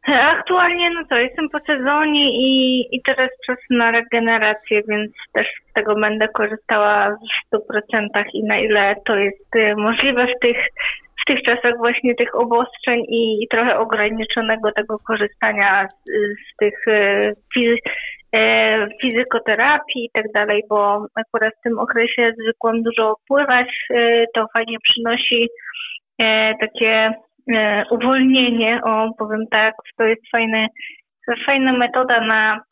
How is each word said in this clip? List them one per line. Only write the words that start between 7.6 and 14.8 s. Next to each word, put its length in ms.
procentach 640
i 100
na 140
ile 380
to 100
jest, 400
e, 200
możliwe 520
w 140
tych, 160
w 60
tych 140
czasach 360
właśnie 380
tych 200
obostrzeń 640
i, 340
i 40
trochę 320
ograniczonego 920
tego 360